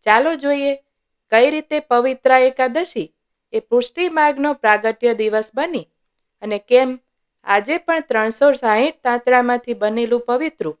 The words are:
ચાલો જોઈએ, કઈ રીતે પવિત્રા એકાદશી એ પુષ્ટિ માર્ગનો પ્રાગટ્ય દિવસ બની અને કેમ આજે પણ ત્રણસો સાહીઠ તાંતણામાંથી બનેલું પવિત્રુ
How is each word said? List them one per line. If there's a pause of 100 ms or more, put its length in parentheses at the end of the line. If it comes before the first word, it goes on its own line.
ચાલો
જોઈએ, (560)
કઈ
રીતે
પવિત્રા
એકાદશી (380)
એ
પુષ્ટિ
માર્ગનો
પ્રાગટ્ય
દિવસ
બની (540)
અને
કેમ (460)
આજે
પણ
ત્રણસો
સાહીઠ (100)
તાંતણામાંથી
બનેલું
પવિત્રુ